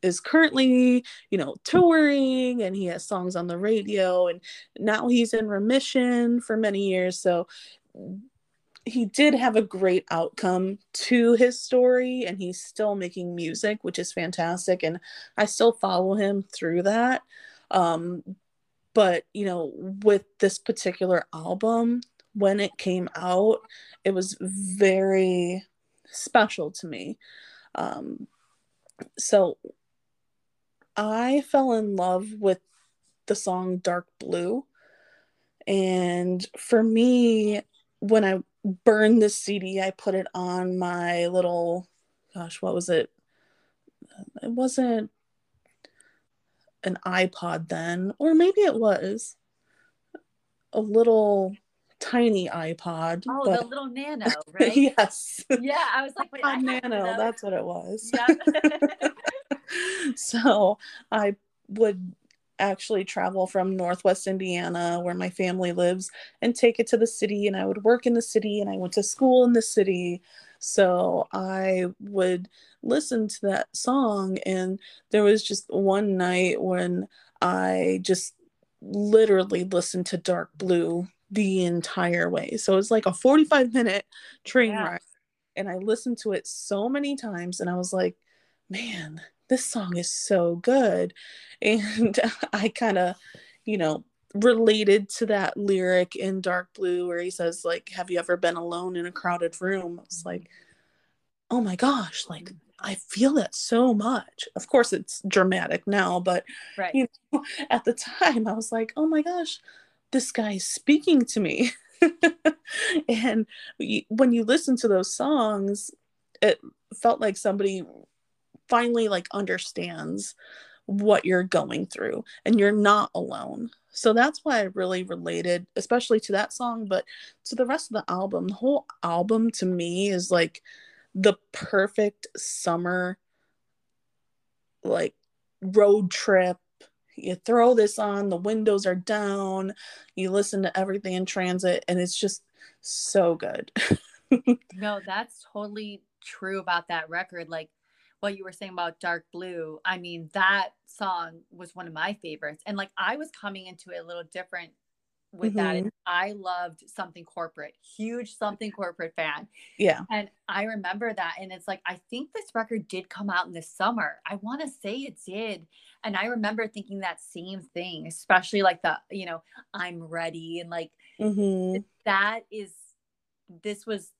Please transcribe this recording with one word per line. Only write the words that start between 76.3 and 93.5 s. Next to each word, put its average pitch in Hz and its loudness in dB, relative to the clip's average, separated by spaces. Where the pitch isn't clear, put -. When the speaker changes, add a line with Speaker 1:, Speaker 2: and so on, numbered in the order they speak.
Speaker 1:
when 180 -2
I 185 0
just 185 -2
literally 202 4
listened 180 -2
to 185 -4
Dark 170 -4
Blue 175 0
the 190 2
entire 175 0
way. - -4
So 196 2
it 190 6
was 202 2
like 220 4
a 190 0
forty-five 277 6
minute 214 2
train 240 2
Speaker 2:
Yeah. 214 -2
Speaker 1:
ride, 175 -4
and 196 -4
I 180 -6
listened 226 -2
to 214 -4
it - -4
so 208 -4
many 285 -2
times, 180 -8
and 180 -2
I 180 -2
was 180 -4
like, 185 -2
"Man, 185 -10
this 254 0
song 185 -6
is 175 -6
so 175 0
good." 180 2
And 214 2
<laughs> - -2
I 208 0
kinda, 185 0